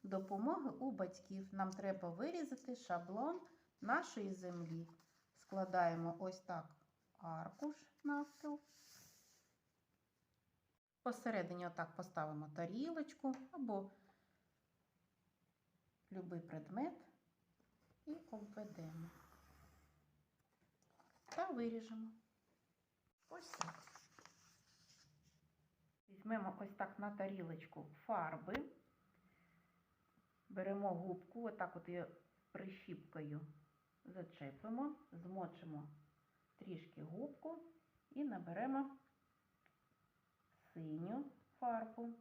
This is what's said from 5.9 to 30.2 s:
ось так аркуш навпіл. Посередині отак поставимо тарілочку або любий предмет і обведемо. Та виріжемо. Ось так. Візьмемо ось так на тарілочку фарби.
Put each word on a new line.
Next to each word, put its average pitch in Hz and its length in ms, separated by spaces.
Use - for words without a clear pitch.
ось 185 220
так 165 260
аркуш 175 580
навпіл. 294 560
Посередині 180 640
отак 170 300
поставимо 156 600
тарілочку 269 760
або 214 380
любий 175 280
предмет 202 540
і 302 80
обведемо. 175 800
Та 349 180
виріжемо. 226 640
Ось 339 220
так. - 360
Візьмемо 196 520
ось 196 140
так - 240
на 208 120
тарілочку 165 760
фарби. 185 580